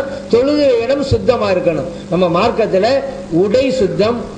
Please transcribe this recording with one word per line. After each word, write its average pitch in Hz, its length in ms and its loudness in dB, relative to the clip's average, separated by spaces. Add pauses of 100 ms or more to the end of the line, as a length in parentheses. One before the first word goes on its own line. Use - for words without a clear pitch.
(300)
தொழுகிற 269 500 4
இடம் 269 220 0
சுத்தமா 214 480 0
இருக்கணும். 165 380 0 (220)
நம்ம 175 300 2
மார்க்கத்துல 208 480 0 (420)
உடை 208 400 2
சுத்தம் 208 500 0 (180)